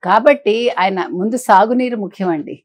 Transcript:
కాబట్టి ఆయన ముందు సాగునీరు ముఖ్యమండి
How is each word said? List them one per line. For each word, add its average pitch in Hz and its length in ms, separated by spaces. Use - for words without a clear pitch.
కాబట్టి 233 760
ఆయన 185 320
ముందు 208 260
సాగునీరు 240 600
ముఖ్యమండి 175 680